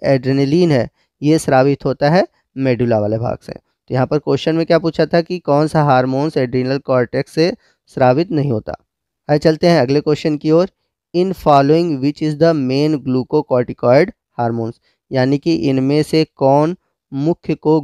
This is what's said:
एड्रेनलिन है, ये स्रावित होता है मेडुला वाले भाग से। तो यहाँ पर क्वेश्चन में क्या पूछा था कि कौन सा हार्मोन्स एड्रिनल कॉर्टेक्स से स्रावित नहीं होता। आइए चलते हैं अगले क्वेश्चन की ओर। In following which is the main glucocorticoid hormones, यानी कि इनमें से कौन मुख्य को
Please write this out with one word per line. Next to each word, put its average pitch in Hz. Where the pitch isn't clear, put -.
एड्रेनलिन 139
है, 120
ये 151
स्रावित 139
होता 139
है 185
मेडुला 120
वाले 104
भाग 117
से। -
तो -
यहाँ 127
पर 147
क्वेश्चन 143
में 165
क्या 165
पूछा 160
था 170
कि 180
कौन 147
सा 151
हार्मोन्स 131
एड्रिनल 127
कॉर्टेक्स 127
से 165
स्रावित 131
नहीं 143
होता। -
आइए 151
चलते 160
हैं 170
अगले 139
क्वेश्चन 151
की 151
ओर। 175
In 185
following 151
which 143
is 151
the 160
main 139
glucocorticoid 131
hormones, 117
यानी 131
कि 165
इनमें 135
से 160
कौन 147
मुख्य 151
को 151